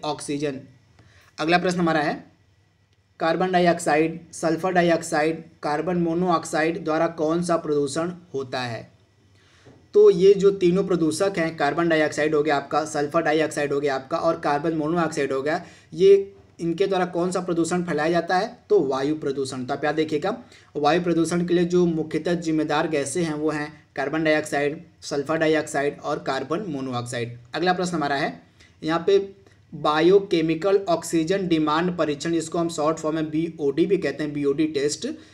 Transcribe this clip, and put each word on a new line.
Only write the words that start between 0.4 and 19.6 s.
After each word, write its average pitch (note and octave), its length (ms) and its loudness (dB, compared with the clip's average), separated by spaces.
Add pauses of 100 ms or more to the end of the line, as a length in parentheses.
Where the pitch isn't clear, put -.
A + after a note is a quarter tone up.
अगला E3 200 2
प्रश्न F3+ 220 0
हमारा D#3+ 220 2
है, D#3 120 -2 (1080)
कार्बन F3 320 0
डाइऑक्साइड, E3+ 680 2 (140)
सल्फर E3+ 400 -2
डाइऑक्साइड, E3 680 2 (200)
कार्बन D#3 360 -2
मोनोऑक्साइड E3 840 0
द्वारा D#3 240 0 (100)
कौन E3 260 0
सा F3 140 2
प्रदूषण D#3 540 -2 (220)
होता C3+ 280 -6
है? A#2 280 -8 (1080)
तो G#3+ 160 10
ये F#3+ 240 6
जो F#3+ 180 4
तीनों F#3 320 2
प्रदूषक F3 520 0
हैं, D#3+ 200 -2
कार्बन D#3 320 0
डाइऑक्साइड D#3 460 2
हो D3 80 4
गया D3+ 140 2
आपका, D3 280 -2
सल्फर D3+ 380 -2
डाइऑक्साइड D3+ 500 0
हो C#3+ 60 0
गया C#3 160 0
आपका C3+ 240 -4
और E3 220 0
कार्बन D#3 340 0
मोनोऑक्साइड D3+ 580 0
हो C3+ 80 -2
गया, D#3 220 -2 (300)
ये G3 400 6 (260)
इनके F3 280 -2
द्वारा F#3 200 0
कौन F3 240 -2
सा F#3 100 -2
प्रदूषण F3 420 -2
फैलाया D#3+ 280 -2
जाता F3 260 0
है? - 200 -4 (120)
तो G#3 120 6
वायु C3+ 360 -2
प्रदूषण। C3+ 480 -4